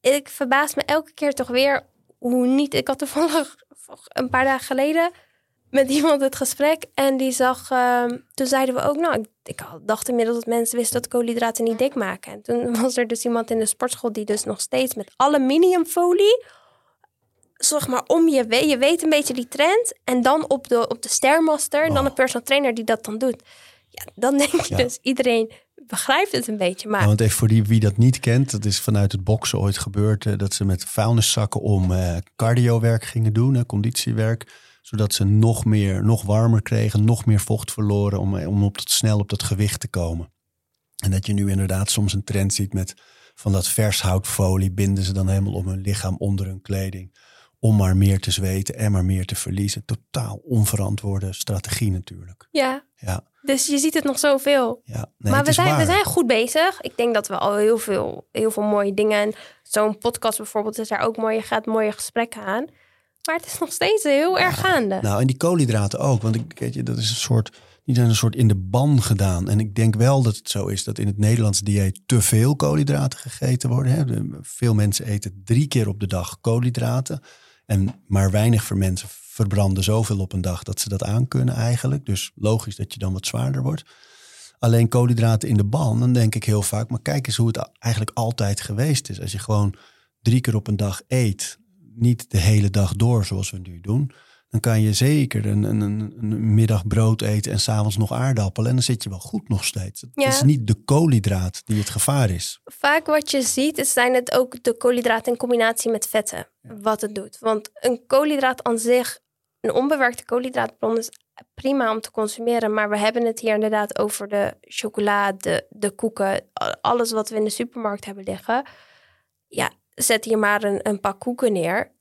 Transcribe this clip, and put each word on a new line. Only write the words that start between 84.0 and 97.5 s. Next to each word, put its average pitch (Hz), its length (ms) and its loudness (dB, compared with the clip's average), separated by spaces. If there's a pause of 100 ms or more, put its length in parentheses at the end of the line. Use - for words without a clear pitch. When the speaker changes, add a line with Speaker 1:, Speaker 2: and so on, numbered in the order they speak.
Speaker 2:
Alleen 117 280 4
koolhydraten 117 640 2
in 107 80 4
de 101 80 4
ban, 113 340 0
dan 123 140 2
denk 113 220 2
ik 107 80 -6
heel 107 180 0
vaak, 107 280 -4
maar 123 120 -6
kijk 143 260 -4
eens 113 80 -4
hoe 117 120 2
het 107 100 -2
a-, - 220 -8
eigenlijk 113 380 -4
altijd 110 440 -2
geweest 127 480 -2
is. 95 120 -10
Als 92 100 -8
je 101 80 -8
gewoon 101 360 0 (460)
drie 123 200 4
keer 110 140 0
op 104 120 -2
een 104 100 -2
dag 98 300 -4
eet, 120 500 -2 (400)
niet 120 340 0
de 107 60 0
hele 101 320 4
dag 98 260 0
door 110 300 2
zoals 98 260 -6
we 92 60 -12
nu 90 220 -14
doen, 117 320 -2 (380)
dan 113 100 -2
kan 110 220 2
je 107 120 2
zeker 127 520 0
een, 104 180 0
een, 107 180 0
een, 104 400 -4
een 107 320 0
middag 107 340 4
brood 110 340 2
eten 104 300 0